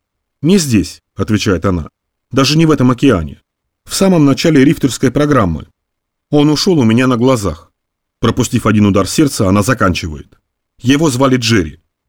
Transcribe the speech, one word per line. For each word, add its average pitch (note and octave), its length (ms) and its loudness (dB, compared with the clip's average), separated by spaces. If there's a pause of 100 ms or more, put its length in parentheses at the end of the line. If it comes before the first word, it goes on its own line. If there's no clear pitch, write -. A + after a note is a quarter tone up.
(420)
«Не F3+ 160 2
здесь», A#2 420 -2 (160)
отвечает G2 480 -2
она. F2+ 240 -4 (420)
«Даже C#3 280 0
не E3 80 2
в D#3 40 2
этом C3 200 2
океане. G2+ 500 -2 (460)
В - 80 -12
самом F3+ 320 2
начале C#3 380 2
рифтерской C#3+ 460 0
программы. B2 560 -2 (640)
Он D3+ 200 2
ушел D#3+ 280 0
у B2+ 60 2
меня A2+ 220 2
на B2+ 100 0
глазах». A2+ 560 -2 (480)
Пропустив A2+ 460 -2
один G#2+ 180 2
удар G2 240 2
сердца, C3+ 400 0
она G2+ 140 2
заканчивает. F2 760 -4 (400)
«Его C#3+ 300 0
звали C3 300 0
Джерри». A2 420 -2 (280)